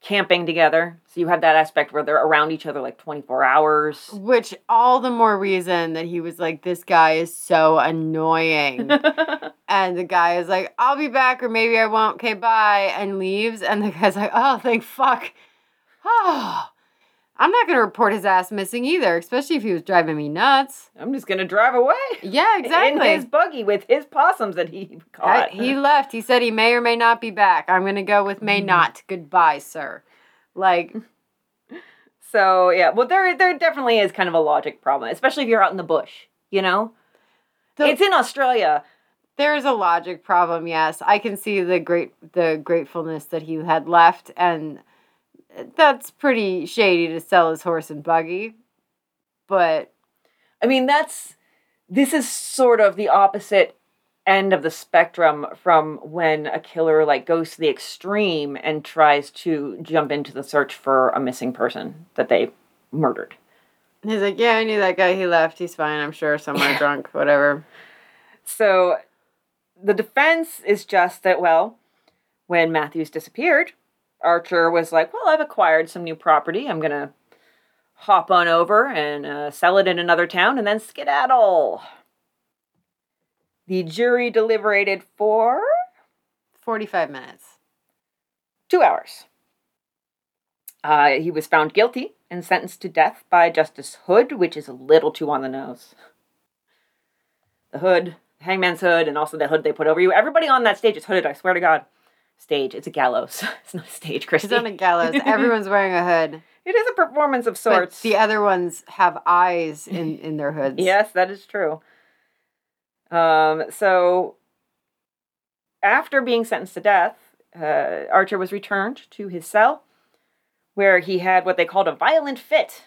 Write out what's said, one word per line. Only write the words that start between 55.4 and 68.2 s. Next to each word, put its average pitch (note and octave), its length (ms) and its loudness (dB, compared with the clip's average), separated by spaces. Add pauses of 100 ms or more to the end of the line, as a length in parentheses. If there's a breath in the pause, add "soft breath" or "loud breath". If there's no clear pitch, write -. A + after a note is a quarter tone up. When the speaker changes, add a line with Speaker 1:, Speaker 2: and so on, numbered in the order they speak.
Speaker 1:
from D#3 420 2
when D#3 480 -4
a - 140 -6
killer, D#3+ 440 0
like, C#3+ 220 0
goes E3 260 -2
to - 80 -20
the D#3+ 100 0
extreme E3+ 920 -4
and D3+ 240 -6
tries D3 460 2
to D3 500 -6
jump D#3 300 -2
into C#3+ 200 -6
the C#3 120 -12
search C#3+ 320 -2
for C3 340 2
a - 100 -2
missing B2+ 320 -6
person - 640 -6
that - 160 -4
they A2 220 0 (400)
murdered. C#3 420 -4 (720)
Speaker 2:
He's G#3+ 180 -4
like, G3 180 -4
"Yeah, A3+ 180 2
I A3 60 -2
knew G#3+ 160 -4
that F#3 180 0
guy. F#3 180 2
He F#3+ 120 -4
left. E3 320 0
He's F3 160 -10
fine, D3+ 240 -4
I'm D3 120 -6
sure, D3+ 260 -4
somewhere C#3+ 380 -4
Speaker 1:
<laughs> C#3 40 -6
Speaker 2:
drunk, C#3+ 340 -2
whatever." C#3+ 520 0 (760 soft breath)